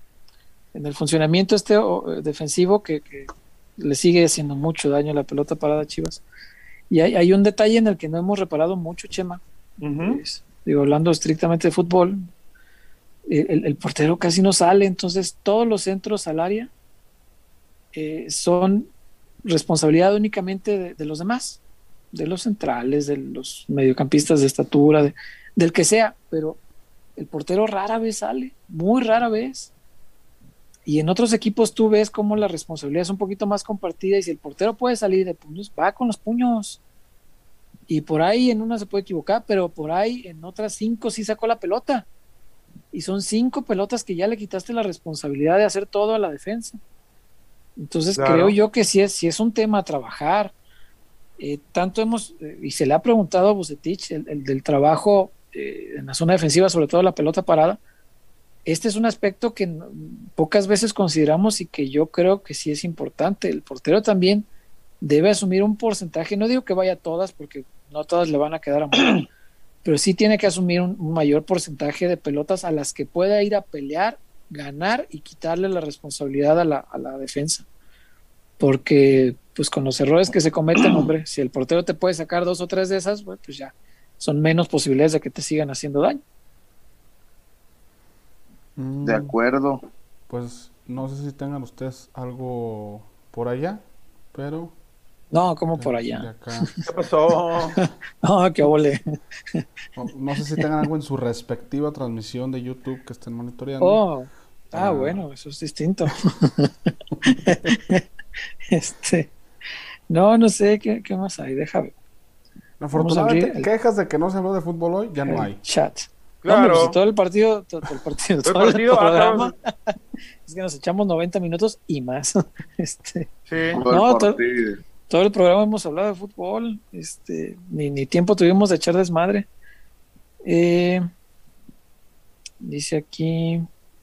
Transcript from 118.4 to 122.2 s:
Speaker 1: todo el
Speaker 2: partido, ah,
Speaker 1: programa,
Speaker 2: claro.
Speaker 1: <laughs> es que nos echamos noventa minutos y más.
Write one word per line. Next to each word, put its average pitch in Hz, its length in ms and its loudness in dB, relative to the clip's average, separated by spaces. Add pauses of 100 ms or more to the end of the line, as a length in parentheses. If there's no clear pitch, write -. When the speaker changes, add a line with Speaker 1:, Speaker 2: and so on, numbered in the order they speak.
Speaker 1:
todo 180 180 2
el 220 100 8
Speaker 2:
partido, 233 220 4
ah, 233 60 6
Speaker 1:
programa, 214 600 4
Speaker 2:
claro. - 160 -6 (100)
Speaker 1:
<laughs> - 600 -10
es 156 80 -18
que 180 80 -10
nos 175 120 -6
echamos 180 320 -2
noventa 175 340 0
minutos 175 460 -2
y 147 140 -4
más. 127 340 -4 (220)